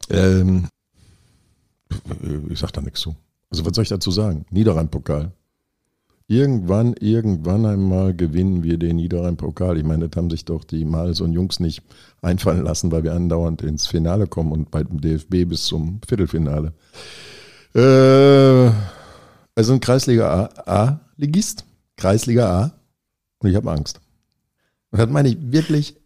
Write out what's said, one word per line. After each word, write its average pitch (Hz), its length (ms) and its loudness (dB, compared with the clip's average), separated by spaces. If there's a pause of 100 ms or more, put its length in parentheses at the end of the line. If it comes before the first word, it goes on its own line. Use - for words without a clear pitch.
Ähm, 92 580 2 (1800)
ich 87 80 -8
sag - 140 -6
da - 100 -8
nichts 69 200 -10
zu. 78 140 -8 (360)
Also 80 120 -6
was 87 120 -2
soll 110 80 0
ich 92 60 -4
dazu 98 200 -4
sagen? 92 400 -2
Niederrhein-Pokal. 82 840 0 (1000)
Irgendwann, 117 640 0
irgendwann 104 720 0
einmal 95 480 0
gewinnen 87 480 0
wir 82 160 0
den 85 200 0
Niederrhein-Pokal. 85 840 -4
Ich 76 40 -4
meine, 80 240 -2
das 76 80 -8
haben 85 140 -2
sich 80 160 -8
doch 80 180 -6
die 80 220 -6
Males 80 360 -4
und 85 120 -2
Jungs 92 260 -4
nicht 82 220 -4 (400)
einfallen 90 420 0
lassen, 82 280 -4
weil 80 120 -2
wir 80 100 -4
andauernd 85 500 -2
ins 76 240 -6
Finale 87 400 -2
kommen 80 240 -4
und 78 180 -6
beim 76 320 -6
D 80 140 0
F 76 120 -8
B 90 180 0
bis 82 180 -6
zum 82 440 -6
Viertelfinale. 78 640 -2 (1000)
Äh, 131 1000 8 (840)
also 113 180 2
ein 131 60 2
Kreisliga 117 760 0
A, 98 280 -2
A-Ligist, 151 840 -4 (320)
Kreisliga 104 640 2
A, 143 100 -2 (680)
und 104 100 0
ich 92 60 2
hab 104 100 -2
Angst. 78 340 -6 (920)
Und 107 80 -2
das 113 100 2
meine 143 200 2
ich 113 120 -2
wirklich 147 540 -2 (100)